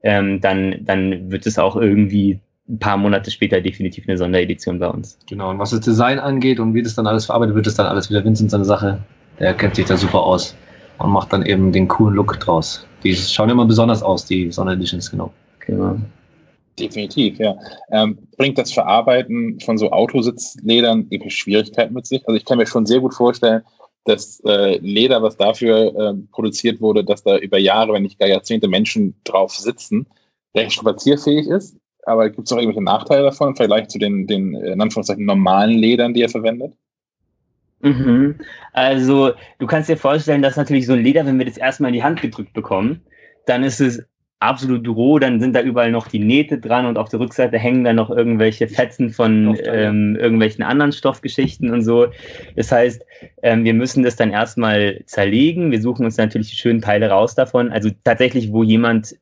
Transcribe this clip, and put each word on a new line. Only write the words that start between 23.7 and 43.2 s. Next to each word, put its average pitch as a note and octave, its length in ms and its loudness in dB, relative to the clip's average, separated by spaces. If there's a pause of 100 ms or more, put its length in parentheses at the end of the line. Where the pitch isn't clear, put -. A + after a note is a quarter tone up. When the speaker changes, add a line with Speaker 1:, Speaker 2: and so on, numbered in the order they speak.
Speaker 3:
dass, - 420 -2
äh, G2 320 2
Leder, A2 440 0
was G#2+ 140 -2
dafür, A2 580 2
äh, G#2 200 -2 (160)
produziert A2 500 -4
wurde, G#2+ 240 2
dass G2+ 200 -4
da G2 140 4
über G2 200 -2
Jahre, G#2 340 2
wenn G2 120 0
nicht G2 160 -10
gar G2+ 80 2
Jahrzehnte G#2 400 0
Menschen G2+ 560 0
drauf F#2+ 280 0
sitzen, A2 540 -6 (500)
recht A2 180 -2
strapazierfähig C#3+ 760 0
ist. F#3+ 280 -4 (280)
Aber A2+ 260 2
gibt's A2 220 -8
noch A#2+ 60 0
irgendwelche G#2+ 260 -2
Nachteile B2 400 2
davon C#3 240 0
im C3 80 -4
Vergleich G#2+ 320 0
zu - 100 -12
den, G2+ 300 -2
den, F#2+ 260 -2
äh, F2 180 -6
in F#2 80 -4
Anführungszeichen G#2 440 -4
normalen G2 520 2
Ledern, A#2+ 380 2
die A#2+ 60 0
ihr A#2 80 2
verwendet? A#2 440 -4 (1080)
Speaker 1:
Mhm. C3+ 560 2 (360)
Also, C3 600 4 (260)
du B2+ 80 -4
kannst D#3 220 0
dir D#3+ 80 2
vorstellen, D3 460 0
dass C3+ 140 2
natürlich C3+ 300 0
so B2+ 80 2
ein A#2+ 80 2
Leder, C#3+ 240 4
wenn C3 120 2
wir B2 80 0
das B2 100 -10
erstmal C3 340 -2
in B2 40 0
die A#2+ 100 -2
Hand D#3+ 180 0
gedrückt A2+ 300 -10
bekommen, A2 500 -4 (440)